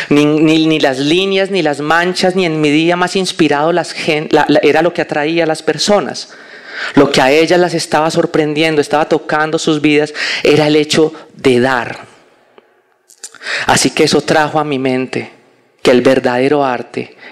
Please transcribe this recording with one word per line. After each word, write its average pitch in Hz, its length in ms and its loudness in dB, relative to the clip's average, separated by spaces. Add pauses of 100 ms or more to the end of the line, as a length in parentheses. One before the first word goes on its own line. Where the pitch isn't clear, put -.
Ni, 147 160 4
ni, 156 420 2
ni 156 120 0
las 135 200 0
líneas, 190 500 -2
ni 190 120 -2
las 147 180 -2
manchas, 180 560 0
ni 190 100 0
en 156 160 -2
mi 151 80 2
día 160 260 2
más 180 200 -4
inspirado 160 560 0
las 170 220 -4
gen-, 156 380 -4
la, 147 160 4
la, 147 140 2
era 151 200 2
lo 170 120 0
que - 80 -4
atraía 156 440 -2
a - 20 0
las 156 160 -4
personas. 151 680 -2 (680)
Lo 139 140 4
que 143 120 0
a 131 100 4
ellas 160 280 4
las 175 140 0
estaba 160 380 -2
sorprendiendo, 156 680 0
estaba 151 280 0
tocando 156 480 -2
sus 151 240 0
vidas, 151 320 2 (300)
era 151 240 2
el 151 80 2
hecho 156 380 2 (200)
de 127 260 2
dar. 120 420 -2 (1600)
Así - 260 0
que - 120 0
eso 147 180 2
trajo 151 380 0
a 147 40 0
mi 147 140 -4
mente 127 540 -4 (500)
que 139 100 2
el 123 100 4
verdadero 131 640 2
arte 120 520 -6 (160)